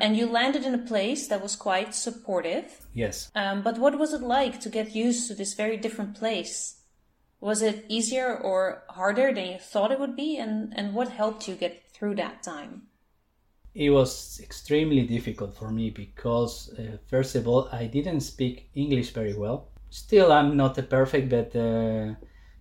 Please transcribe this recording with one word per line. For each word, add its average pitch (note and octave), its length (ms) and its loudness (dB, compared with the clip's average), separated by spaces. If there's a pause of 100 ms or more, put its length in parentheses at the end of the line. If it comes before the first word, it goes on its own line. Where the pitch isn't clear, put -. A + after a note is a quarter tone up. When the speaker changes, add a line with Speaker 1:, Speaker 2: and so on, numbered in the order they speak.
Speaker 1:
and G#3+ 160 4
you A#3 80 2
landed B3 400 2
in C4 100 0
a A#3+ 100 -4
place A3+ 440 -2
that G3+ 120 -2
was G3+ 140 -8
quite G3+ 400 -2
supportive. G3 960 -4
Speaker 2:
Yes. - 420 -4
Speaker 1:
Um, G3+ 260 -2
but A3+ 160 -2
what C#4 200 2
was D4+ 160 0
it C#4 80 -4
like B3 400 0
to A3 80 -8
get G#3+ 240 -4
used A#3 360 0
to G3+ 60 -10
this G3 180 -6
very G#3+ 240 -2
different G#3+ 380 -6
place? - 640 -6 (580)
Was G#3 220 -2
it G#3+ 260 0
easier A#3 500 -2
or F#3+ 520 0
harder G#3 440 2
than F#3+ 120 -4
you F#3 140 -8
thought G#3+ 320 0
it C4+ 80 2
would C4 160 -4
be? D4 220 -4
And, A3 380 -4
and G3+ 180 -4
what A#3 160 0
helped A3 380 -2
you F#3+ 80 -6
get - 280 -6 (100)
through G#3 220 -4
that F3 280 -6
time? D3+ 400 -12 (920)
Speaker 2:
It D3 180 4
was - 520 2
extremely D3 640 2
difficult G#2+ 480 -4
for A2 160 -10
me A2+ 200 -2
because, A#2 840 -4
uh, A2 200 -10 (120)
first C3 260 2
of A2+ 120 0
all, B2 240 4
I A#2 140 -4
didn't D3 340 0
speak B2+ 560 -4
English C#3 360 0
very G#2+ 220 -2
well. G#2 360 -6 (200)
Still, F#3 440 6
I'm D3 240 6
not C3+ 200 4
a C3 60 0
perfect, C3+ 460 2
but, A#2+ 260 2
uh, A2+ 600 0 (460)